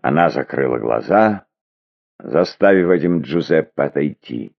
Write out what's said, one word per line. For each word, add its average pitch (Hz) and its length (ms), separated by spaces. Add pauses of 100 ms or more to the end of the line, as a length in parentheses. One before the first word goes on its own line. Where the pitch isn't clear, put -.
Она 78 280
закрыла 65 480
глаза, 90 680 (720)
заставив 90 720
этим 87 320
Джузеппе 78 640
отойти. 69 760